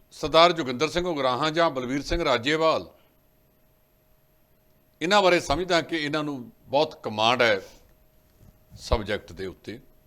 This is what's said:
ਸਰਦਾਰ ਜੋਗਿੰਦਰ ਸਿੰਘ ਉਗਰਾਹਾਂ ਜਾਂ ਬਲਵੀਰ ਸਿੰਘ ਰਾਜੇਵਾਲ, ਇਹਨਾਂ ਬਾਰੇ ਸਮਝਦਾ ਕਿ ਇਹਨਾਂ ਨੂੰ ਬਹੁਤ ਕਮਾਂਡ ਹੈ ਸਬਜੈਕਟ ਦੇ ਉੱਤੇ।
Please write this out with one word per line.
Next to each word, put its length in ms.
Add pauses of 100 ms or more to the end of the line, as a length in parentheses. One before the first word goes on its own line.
(100)
ਸਰਦਾਰ 420
ਜੋਗਿੰਦਰ 360
ਸਿੰਘ 180
ਉਗਰਾਹਾਂ 440
ਜਾਂ 200
ਬਲਵੀਰ 320
ਸਿੰਘ 220
ਰਾਜੇਵਾਲ, 680 (2000)
ਇਹਨਾਂ 200
ਬਾਰੇ 180
ਸਮਝਦਾ 400
ਕਿ 160
ਇਹਨਾਂ 280
ਨੂੰ 280 (160)
ਬਹੁਤ 340
ਕਮਾਂਡ 400
ਹੈ 180 (1160)
ਸਬਜੈਕਟ 540
ਦੇ 140
ਉੱਤੇ। 340 (260)